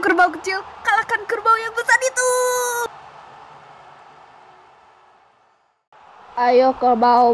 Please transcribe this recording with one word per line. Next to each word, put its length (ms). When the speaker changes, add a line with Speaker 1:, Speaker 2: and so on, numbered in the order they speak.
Speaker 1:
kerbau 320
kecil, 240
kalahkan 400
kerbau 320
yang 160
besar 320
itu! 280
Speaker 2:
Ayo 400
kerbau 580